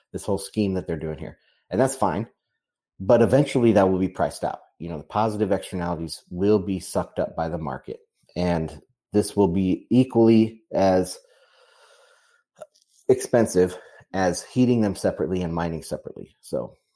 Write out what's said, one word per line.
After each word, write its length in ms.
this 120
whole 140
scheme 360
that 120
they're 100
doing 220
here. 180
And 100
that's 160
fine. 320
But 220
eventually 500
that 180
will 80
be 100
priced 340
out. 180
You 100
know, 100
the 60
positive 480
externalities 800
will 300
be 200
sucked 380
up 180
by 120
the 100
market. 420
And 440
this 240
will 120
be 420
equally 720
as 460
expensive 680
as 300
heating 380
them 160
separately 460
and 100
mining 300
separately. 580
So, 340